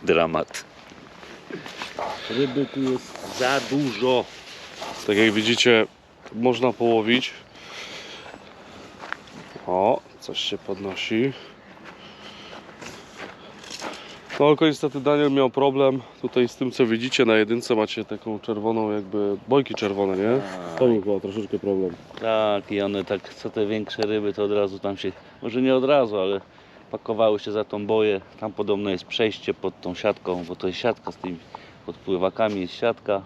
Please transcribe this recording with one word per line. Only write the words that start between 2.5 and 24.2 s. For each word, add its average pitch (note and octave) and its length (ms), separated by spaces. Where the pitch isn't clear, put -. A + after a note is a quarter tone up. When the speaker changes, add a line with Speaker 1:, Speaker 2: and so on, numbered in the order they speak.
Speaker 1:
tu - 160
jest B2+ 580
za C3 200
dużo. B2+ 540
Speaker 2:
Tak G#2 100
jak A2 140
widzicie, A2 540
można A#2 400
połowić. A#2 580
O, F#2+ 340
coś - 200
się - 180
podnosi. G2+ 760
No C#3+ 80
tylko D3+ 180
niestety C#3+ 360
Daniel D3 300
miał C#3 180
problem C3+ 520
tutaj B2 260
z - 80
tym, B2+ 160
co C3 140
widzicie. A#2 400
Na A2+ 100
jedynce A2+ 400
macie G#2+ 300
taką G#2+ 340
czerwoną, A2 520
jakby G2+ 460
bojki B2+ 280
czerwone, G2 420
nie? A2+ 240
Speaker 1:
Tak. F2+ 380
Speaker 2:
To B2+ 60
był A2+ 160
chyba G2+ 180
troszeczkę G2 400
problem. F#2+ 360
Speaker 1:
Tak, G#2+ 500
i G2+ 100
one G2 240
tak, - 280
co - 160
te G#2+ 160
większe G#2+ 360
ryby, G#2 320